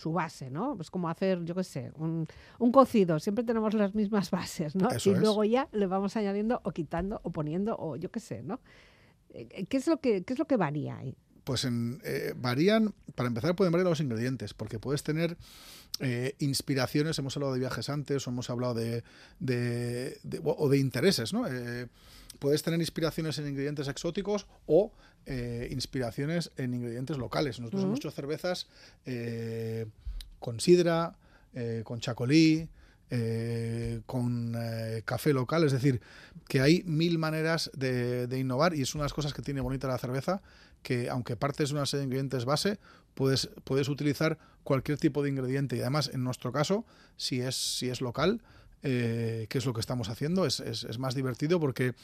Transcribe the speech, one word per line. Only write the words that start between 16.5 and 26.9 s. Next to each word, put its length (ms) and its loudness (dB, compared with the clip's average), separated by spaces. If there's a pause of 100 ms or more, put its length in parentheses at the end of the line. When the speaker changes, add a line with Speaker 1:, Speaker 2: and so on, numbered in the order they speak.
Speaker 2:
hemos 180 -6
hablado 160 -2
de 80 0
viajes 300 -4
antes, 360 -4
o 40 -4
hemos 200 -4
hablado 240 -2
de, 300 -2 (360)
de, 800 -2
de, 200 -8
o, 160 0
o 100 2
de 100 6
intereses, 540 2
¿no? 140 0
Eh, 400 -6 (520)
puedes 240 2
tener 180 0
inspiraciones 580 -2
en 100 -4
ingredientes 400 -4
exóticos 580 -4 (200)
o, 260 6 (340)
eh, 440 -6
inspiraciones 840 -4
en 180 -2
ingredientes 440 -4